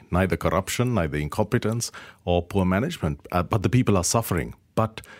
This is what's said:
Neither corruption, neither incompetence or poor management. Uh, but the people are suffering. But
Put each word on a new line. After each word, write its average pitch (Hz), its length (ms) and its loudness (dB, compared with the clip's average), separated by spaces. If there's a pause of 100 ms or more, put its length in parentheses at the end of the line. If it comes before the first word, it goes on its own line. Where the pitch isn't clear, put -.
Neither 87 260 2
corruption, 98 600 0
neither 80 200 0
incompetence 110 760 -2 (340)
or 87 160 2
poor 95 240 0
management. 92 540 0 (120)
Uh, 87 120 2
but 101 180 -2
the 98 80 2
people 113 260 2
are 90 80 2
suffering. 85 520 -2 (180)
But 110 300 -2 (160)